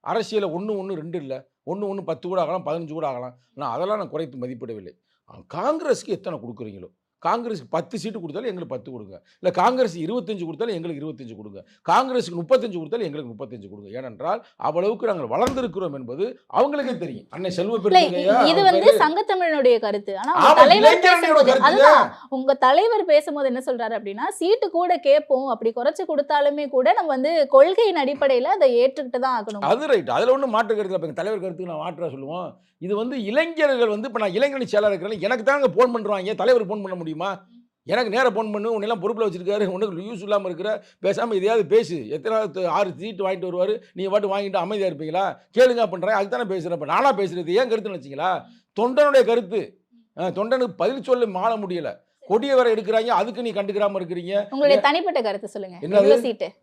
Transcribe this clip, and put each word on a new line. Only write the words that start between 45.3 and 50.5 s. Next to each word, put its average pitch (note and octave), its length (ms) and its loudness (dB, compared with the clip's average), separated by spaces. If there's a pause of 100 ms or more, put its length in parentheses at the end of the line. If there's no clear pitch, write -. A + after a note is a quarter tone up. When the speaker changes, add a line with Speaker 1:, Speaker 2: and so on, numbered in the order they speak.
Speaker 1:
கேளுங்க A#3+ 240 6
அப்படின்றேன், F#3 280 -2
அதுக்கு G3+ 280 0
தானே G3 180 -4
பேசுறேன். E3+ 160 -6
இப்ப D3+ 140 -6
நானா G#3 280 2
பேசுறது, F3+ 340 -4
ஏன் A3+ 220 2
கருத்து G#3+ 200 -2
நினைச்சீங்களா? D#3 520 -4 (380)
தொண்டனுடைய C4 460 4
கருத்து. G#3 540 -2 (380)
அ, F3 120 -4
தொண்டனுக்கு A#3 480 -2